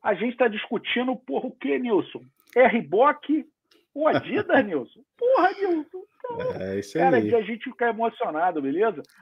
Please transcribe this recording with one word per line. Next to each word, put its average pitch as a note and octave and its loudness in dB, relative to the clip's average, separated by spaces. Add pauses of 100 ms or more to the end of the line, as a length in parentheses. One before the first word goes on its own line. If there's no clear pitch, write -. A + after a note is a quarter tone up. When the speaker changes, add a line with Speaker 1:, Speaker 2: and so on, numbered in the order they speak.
Speaker 1:
A G#3+ 0
gente A3+ -2
tá B3+ 2
discutindo, A#3+ -4
porra, C4 -6
o - -10
quê, C4+ -2
Nilson? G3+ -2 (340)
É B3 8
Reebok A#3+ 2 (480)
ou D4 0
Adidas, B3 0
<laughs> D4 4
Nilson? D3+ -8 (160)
Porra, A#4+ 4
Nilson. F#4 -4 (160)
Então, B4 -8
Speaker 2:
É, F#2+ -4
isso - -8
Speaker 1:
cara, - 4
Speaker 2:
aí. G#2+ 2
Speaker 1:
de A3+ 2
a A3 4
gente G#3+ -8
ficar A#3+ -2
emocionado, F#3 -2
beleza? D#3+ -2 (200)